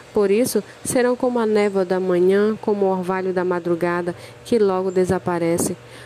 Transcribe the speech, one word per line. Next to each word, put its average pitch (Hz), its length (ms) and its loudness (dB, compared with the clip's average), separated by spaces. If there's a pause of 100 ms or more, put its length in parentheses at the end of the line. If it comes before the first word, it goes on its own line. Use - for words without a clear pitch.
(120)
por 202 180 2
isso 220 320 0 (220)
serão 247 320 0
como 247 220 -2
a 226 80 0
névoa 208 360 2
da 185 160 0
manhã, 185 600 2
como 208 240 0
o 190 60 2
orvalho 185 420 -2
da 180 100 0
madrugada, 175 720 -2 (300)
que 240 140 0
logo 190 320 2
desaparece, 175 840 0 (320)